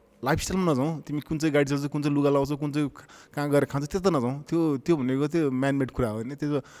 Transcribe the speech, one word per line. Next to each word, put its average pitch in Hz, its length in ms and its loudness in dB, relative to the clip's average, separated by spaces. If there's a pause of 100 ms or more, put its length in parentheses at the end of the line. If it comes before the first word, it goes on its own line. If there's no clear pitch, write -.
(260)
लाइफस्टाइलमा 175 460 0
नजाउँ, 143 300 0
तिमी 147 200 -6
कुन 160 160 -4
चाहिँ 156 160 0
गाडी 147 120 4
चलाउँछौ, 143 240 -2
कुन 147 120 -4
चाहिँ 147 140 0
लुगा 143 140 4
लाउँछौ, 139 260 2
कुन 143 160 -4
चाहिँ 147 180 0
ख-, - 440 -20
कहाँ 147 160 -4
गएर 143 160 4
खान्छौ, 143 200 -4
त्यो 185 160 -4
त 196 60 2
नजाउँ। 139 340 0
त्यो, 160 360 0
त्यो 165 200 0
भनेको 135 300 0
त्यो 151 240 0
म्यानमेड 135 400 0
कुरा 120 180 0
हो, 107 60 -4
होइन। 120 200 -6
त्यो, 147 240 -2 (200)